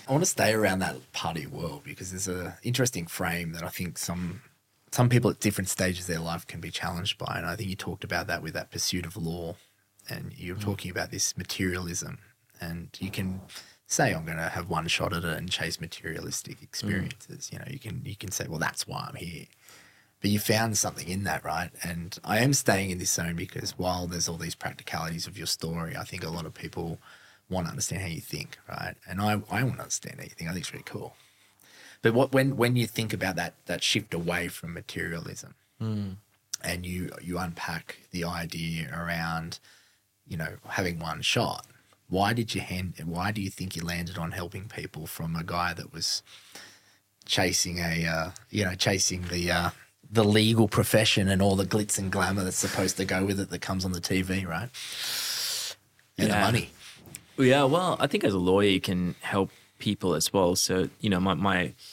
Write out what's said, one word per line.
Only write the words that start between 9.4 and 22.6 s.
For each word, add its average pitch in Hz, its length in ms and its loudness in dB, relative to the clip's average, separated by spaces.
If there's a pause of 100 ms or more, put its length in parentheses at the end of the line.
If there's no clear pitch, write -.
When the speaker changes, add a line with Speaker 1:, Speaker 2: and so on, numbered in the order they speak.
Speaker 1:
and - 260 -8
you 90 180 -8
were 104 60 -6
Speaker 2:
Mm. 104 40 -6
Speaker 1:
talking 98 260 -2
about 85 220 -6
this - 240 -2
materialism. 90 840 -4 (420)
And 85 280 -8 (100)
you 95 120 -4
can 95 300 -4 (460)
say, 120 280 4
"I'm 80 100 -4
gonna 82 240 -4
have 87 200 -4
one 82 200 0
shot 87 240 0
at 85 120 -2
it 82 120 -2
and 87 140 -6
chase 82 300 -2
materialistic 82 800 -8
Speaker 2:
Mm. - 40 -18
Speaker 1:
experiences." - 920 -6
You 107 60 -10
know, - 100 -12
you - 100 -10
can, 110 260 -8
you 101 120 -8
can 95 140 -10
say, - 180 -4
"Well, 80 100 -6
that's - 280 -4
why - 220 -8
I'm - 80 -12
here." 85 300 -10 (760)
But 104 100 2
you 104 80 6
found 110 400 4
something - 300 -2
in 95 160 -2
that, 80 200 -2
right? 82 260 -2 (120)
And 85 420 -6
I 101 140 2
am 135 160 6
staying 98 360 4